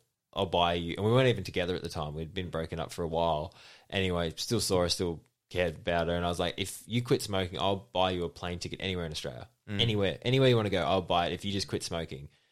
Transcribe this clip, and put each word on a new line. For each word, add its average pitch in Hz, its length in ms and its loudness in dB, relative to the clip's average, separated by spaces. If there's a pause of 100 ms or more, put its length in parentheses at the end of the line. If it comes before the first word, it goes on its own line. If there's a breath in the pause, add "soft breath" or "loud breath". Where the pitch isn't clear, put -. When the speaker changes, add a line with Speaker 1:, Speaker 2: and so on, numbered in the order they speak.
(320)
Speaker 1:
I'll 98 140 0
buy 87 280 4
you," 85 220 -2
and 101 80 -2
we 110 80 4
weren't 127 160 6
even 95 160 2
together 90 300 0
at - 80 -4
the 85 60 -6
time. 76 260 -4
We'd 78 200 -8
been 90 160 -4
broken 80 300 -4
up - 120 -6
for 87 120 -6
a 80 40 -2
while. 82 460 0 (360 soft breath)
Anyway, 87 460 0
still 113 240 -2
saw 90 220 2
her, 87 60 2
still 85 320 -2 (300)
cared 87 260 0
about 85 320 0
her. 87 60 2
And 87 100 0
I 87 40 2
was 87 100 -2
like, 87 200 0
"If - 280 -6
you 120 160 0
quit 123 200 2
smoking, 95 360 -2
I'll 98 340 0
buy 92 180 2
you 90 140 -2
a 85 40 -2
plane 87 300 -6
ticket - 240 -8
anywhere 90 240 -2
in 78 60 -6
Australia. 62 360 -8 (200)
Speaker 2:
Mm. 104 120 -2
Speaker 1:
Anywhere. 104 420 2
Anywhere 131 260 4
you 123 80 6
wanna 107 140 2
go, 92 140 4
I'll 92 180 4
buy 85 260 2
it 76 40 -2
if 90 120 -8
you 101 80 -4
just 98 160 -2
quit - 140 -4
smoking." 78 460 -6 (240)